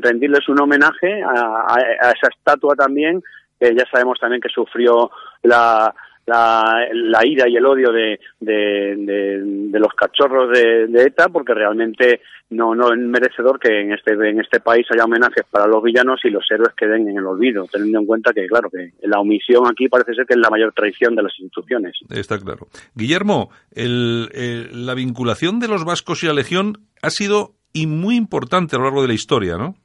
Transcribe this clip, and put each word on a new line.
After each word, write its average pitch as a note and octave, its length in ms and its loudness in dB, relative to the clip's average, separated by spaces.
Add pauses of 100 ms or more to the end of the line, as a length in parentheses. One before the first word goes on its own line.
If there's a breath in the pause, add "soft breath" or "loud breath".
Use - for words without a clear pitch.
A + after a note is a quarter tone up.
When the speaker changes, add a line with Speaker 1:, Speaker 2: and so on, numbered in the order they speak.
Speaker 1:
rendirles C3 480 0
un C#3+ 120 2
homenaje D#3 600 0
a, F#3 80 -4
a, A#2 440 -2
a A#2+ 360 2
esa C3 160 0
estatua C#3+ 480 0
también, D3 480 0 (340 loud breath)
que A#2+ 160 4
ya B2 160 2
sabemos B2 300 0
también A#2+ 220 -4
que A#2 80 -6
sufrió A#2 600 0 (340 loud breath)
la, A#2 520 4 (300 loud breath)
la, A#2 680 2
la A2+ 340 2
ira C3 220 2
y A#2+ 80 2
el A#2+ 100 2
odio C3 280 4
de, A2 260 -2 (220 loud breath)
de, G#2 560 -2
de, G2 440 -4 (280)
de G#2+ 100 -2
los G#2+ 140 2
cachorros C3 580 0
de, A2+ 360 4
de A#2 160 4
eta, E3 260 2
porque C#3 240 -2
realmente A2 680 0 (300 loud breath)
no, A#2 260 -2
no A#2+ 160 2
es A#2 80 0
merecedor B2 580 0
que G#2+ 220 2
en G#2 140 -4
este, A2 180 -2
en G#2+ 300 0
este A2+ 180 -2
país A#2+ 320 2
haya A#2 140 2
homenajes A#2 440 0
para G#2 180 2
los A2 140 4
villanos B2 440 2
y A2+ 60 0
los G2+ 200 -4
héroes A2+ 240 0
queden A2 320 0
en G2+ 100 -6
el F#2+ 80 -4
olvido, G2 460 -2
teniendo G#2+ 280 -2
en G#2 60 -2
cuenta A2+ 280 0
que, G2+ 120 -4
claro, F#2 240 0
que F2+ 220 -14 (160)
la G#2 140 0
omisión A#2+ 460 2
aquí B2 200 0
parece A#2+ 280 -2
ser B2 100 -4
que B2 80 -2
es A#2+ 60 4
la A2+ 100 4
mayor A2 240 0
traición A2 420 -2
de G#2+ 80 0
las F#2 160 -8
instituciones. F#2 540 -10 (160)
Speaker 2:
Está G#2 280 -8
claro. F#2+ 300 -14 (260 loud breath)
Guillermo, D#3 580 -2 (200 soft breath)
el, A#2 640 -4
el, A#2+ 520 -10
la B2+ 100 -8
vinculación B2+ 640 -4
de A#3 80 -4
los F#3 160 -4
vascos E3+ 380 -6
y E3+ 40 -2
la D3+ 60 0
Legión F3+ 460 -4 (220)
ha D#3 80 -4
sido G3+ 440 -4 (180)
y D#3+ 160 -4
muy F3 300 -2
importante F3 580 -4
a B2 40 -2
lo C3 60 0
largo C3+ 160 0
de C3 60 2
la A#2+ 60 0
historia, G2+ 440 -2
¿no? D3 280 -8